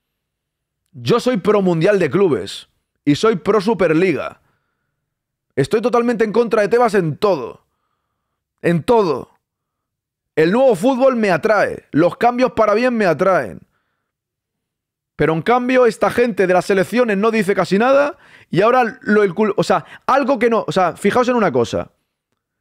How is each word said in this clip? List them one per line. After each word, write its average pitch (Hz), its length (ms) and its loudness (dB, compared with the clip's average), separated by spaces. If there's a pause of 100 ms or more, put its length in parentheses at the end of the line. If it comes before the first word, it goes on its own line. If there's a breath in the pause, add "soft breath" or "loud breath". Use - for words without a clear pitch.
(920)
Yo 147 300 -2
soy 254 160 -2
pro 202 260 0
Mundial 185 360 2
de 160 120 0
Clubes 135 580 -2 (360)
y 147 100 2
soy 220 220 0
pro 208 240 -2
Superliga. 165 800 -2 (1120)
Estoy 170 260 -2
totalmente 240 440 0
en 214 80 -6
contra 226 300 0
de 202 60 0
Tebas 233 260 2
en 165 220 0
todo. 147 480 -4 (1000)
En 170 200 0
todo. 180 480 0 (1040)
El 160 180 2
nuevo 254 220 2
fútbol 254 420 0
me 214 140 0
atrae. 175 600 0
Los 165 240 2
cambios 247 360 0
para 214 220 0
bien 247 220 0
me 214 100 0
atraen. 156 540 0 (1500)
Pero 151 180 0
en 165 100 -4
cambio, 247 440 2
esta 208 240 -2
gente 220 360 0
de 180 80 2
las 180 120 0
selecciones 202 500 0
no 214 140 0
dice 202 240 0
casi 185 240 0
nada. 277 400 0 (320 soft breath)
Y 160 100 0
ahora 240 420 2
lo, 208 200 2
el 190 120 0
cul-, 208 220 -2
o 196 60 0
sea, 175 220 -2 (220 loud breath)
algo 262 320 0
que 233 120 2
no, 220 160 0
o 156 60 -6
sea, 180 240 0
fijaos 233 320 0
en 247 80 0
una 190 160 0
cosa. 110 400 -2 (680)